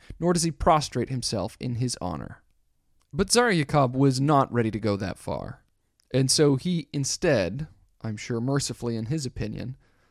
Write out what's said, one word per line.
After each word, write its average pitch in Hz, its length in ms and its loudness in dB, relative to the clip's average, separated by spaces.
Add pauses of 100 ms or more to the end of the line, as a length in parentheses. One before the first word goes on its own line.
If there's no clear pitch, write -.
(200)
nor 170 120 2
does 165 120 2
he 165 80 0
prostrate 143 580 2
himself 113 500 -4
in 123 160 -6
his 120 240 -4
honor." 76 420 -8 (680)
But 185 200 -2
Tsar 240 200 4
Yakub 143 440 2
was 135 260 4
not 139 320 4
ready 113 180 0
to 107 80 -4
go 104 160 0
that 95 220 -6
far, - 460 -10 (500)
and 131 180 4
so 147 240 4
he 175 380 -2
instead, 135 720 0 (340)
I'm 110 140 -6
sure 117 240 -6
mercifully 123 560 -4
in 110 120 -6
his 147 180 -4
opinion, 110 500 -8 (360)